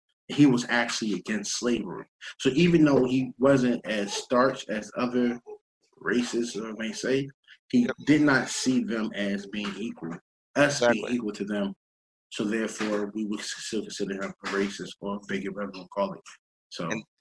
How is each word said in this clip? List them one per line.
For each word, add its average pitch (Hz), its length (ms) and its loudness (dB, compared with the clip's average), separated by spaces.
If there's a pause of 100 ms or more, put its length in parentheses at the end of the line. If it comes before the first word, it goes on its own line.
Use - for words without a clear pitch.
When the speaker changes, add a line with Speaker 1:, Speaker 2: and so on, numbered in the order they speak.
(280)
Speaker 1:
He 147 180 6
was 120 240 4
actually 117 440 0
against 101 440 -4
slavery. 104 480 -4 (340)
So 135 100 2
even 160 360 6
though 135 200 6
he 127 340 0
wasn't 123 460 4
as 104 280 -2
starch 127 560 0
as 107 280 -6
other 120 420 0 (580)
races, 117 580 -2
or 110 180 -6
may 110 180 -6
say, 135 380 -2 (400)
he 120 140 4
Speaker 2:
Yep. 120 120 0 (100)
Speaker 1:
did 147 160 6
not 135 280 4
see 127 340 2
them 110 320 -2
as 101 320 -4
being 104 300 -6
equal, 196 360 -8 (420)
us 143 260 2
being 120 100 4
Speaker 2:
Exactly. 113 240 0
Speaker 1:
equal 110 160 -4
to 104 140 -6
them. 101 280 -4 (580)
So - 120 -4
therefore, 107 720 -2
we 107 100 -4
would 107 160 -6
still - 400 -6
consider 98 400 -6
him 98 120 -8 (120)
a - 40 -6
racist 98 500 -2
or 101 160 -6
a 104 120 -8
bigot, 98 280 -6
whatever 101 200 -8
you 92 180 -14
call 98 200 -2
it. - 80 -16 (480)
So 85 200 -8
Speaker 2:
And, 107 140 -6 (180)